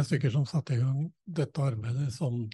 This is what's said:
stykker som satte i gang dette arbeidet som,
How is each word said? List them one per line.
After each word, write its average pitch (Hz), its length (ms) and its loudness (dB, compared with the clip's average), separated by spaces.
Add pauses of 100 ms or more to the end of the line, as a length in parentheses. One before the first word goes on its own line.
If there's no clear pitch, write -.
stykker 139 280 2
som 139 140 2
satte 139 300 -2
i 117 60 2
gang 135 320 0 (140)
dette 160 360 -2
arbeidet 123 500 0
som, 120 420 -2